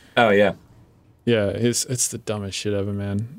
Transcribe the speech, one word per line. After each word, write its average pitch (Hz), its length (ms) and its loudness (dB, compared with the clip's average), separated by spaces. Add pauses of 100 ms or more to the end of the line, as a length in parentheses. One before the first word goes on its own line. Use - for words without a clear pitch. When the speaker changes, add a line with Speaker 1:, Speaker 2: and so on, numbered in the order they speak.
(160)
Speaker 1:
Oh, 120 140 6
yeah. 101 240 4 (720)
Speaker 2:
Yeah, 110 220 2
it's, 113 380 -2
it's 127 220 -4
the 120 100 -8
dumbest 104 400 -8
shit 104 160 -4
ever, 101 200 -2
man. 101 460 -4